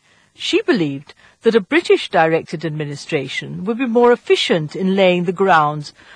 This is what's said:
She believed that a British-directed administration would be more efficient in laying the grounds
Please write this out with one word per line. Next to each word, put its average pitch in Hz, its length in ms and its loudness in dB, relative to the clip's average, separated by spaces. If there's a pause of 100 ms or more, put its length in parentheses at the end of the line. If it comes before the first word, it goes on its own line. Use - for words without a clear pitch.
(360)
She - 260 -2
believed 151 520 -2 (280)
that 220 140 2
a 226 40 4
British-directed 175 1040 0
administration 147 1000 -6
would 226 140 -4
be 269 80 -2
more 240 260 4
efficient 208 640 0
in 190 180 0
laying 180 300 2
the 185 80 -2
grounds 156 600 2 (240)